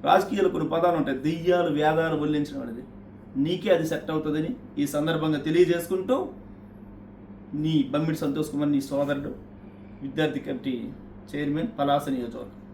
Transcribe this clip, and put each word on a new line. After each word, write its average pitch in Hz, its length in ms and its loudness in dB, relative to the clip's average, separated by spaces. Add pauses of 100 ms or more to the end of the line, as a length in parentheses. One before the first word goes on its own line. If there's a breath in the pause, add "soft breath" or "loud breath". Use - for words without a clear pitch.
రాజకీయాలు 190 440 4
కొన్ని 156 200 0
పదాలు 170 280 4
ఉంటాయి, 135 220 0
దెయ్యాలు, 165 560 2
వేదాలు 156 460 2
వల్లించిన 147 380 0
వాడిది. 123 260 -10 (520)
నీకే 180 340 2
అది 160 160 6
సెట్ 156 240 -4
అవుతుందని 156 460 0 (220)
ఈ 143 80 2
సందర్భంగా 156 520 0
తెలియజేసుకుంటూ, 175 880 2 (1300)
నీ 151 360 4
బమ్మిడి 156 280 2
సంతోష్ 147 300 0
కుమార్, 147 220 2
నీ 143 100 4
సోదరుడు, 143 540 0 (680)
విద్యార్థి 147 380 0
కమిటీ 123 480 -4 (460)
చైర్మన్, 147 340 0 (100)
పలాస 143 300 2
నియోజకవర్గం. 120 640 -6